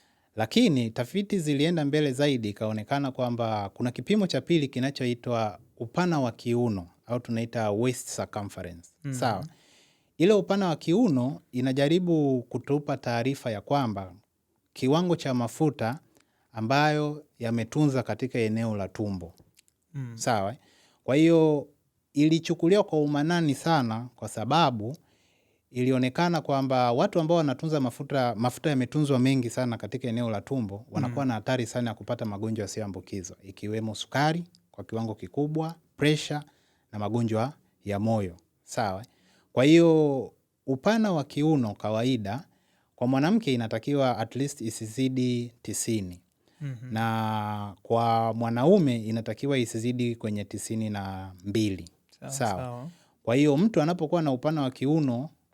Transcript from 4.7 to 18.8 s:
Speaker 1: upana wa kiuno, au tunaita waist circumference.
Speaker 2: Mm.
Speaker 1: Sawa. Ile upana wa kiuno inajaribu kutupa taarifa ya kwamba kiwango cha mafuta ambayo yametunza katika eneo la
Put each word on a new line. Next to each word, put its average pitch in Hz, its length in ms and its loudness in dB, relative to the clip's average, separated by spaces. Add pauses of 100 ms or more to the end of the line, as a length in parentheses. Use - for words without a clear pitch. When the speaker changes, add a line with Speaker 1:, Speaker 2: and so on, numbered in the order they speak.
Speaker 1:
upana 165 420 0
wa 120 120 0
kiuno, 117 560 -2 (180)
au 123 140 -4
tunaita 117 520 -2
waist 120 440 -2
circumference. 92 720 -8 (140)
Speaker 2:
Mm. 139 100 -8
Speaker 1:
Sawa. 113 320 -2 (720)
Ile 190 160 6
upana 196 340 2
wa 156 80 0
kiuno 160 640 0 (100)
inajaribu 139 1000 2
kutupa 143 480 -2
taarifa 120 540 -2
ya 101 100 -6
kwamba 101 520 -2 (600)
kiwango 165 420 2
cha 139 180 -2
mafuta 123 680 0 (520)
ambayo 151 720 0 (140)
yametunza 123 640 0
katika 123 360 -4
eneo 110 360 0
la 95 120 -4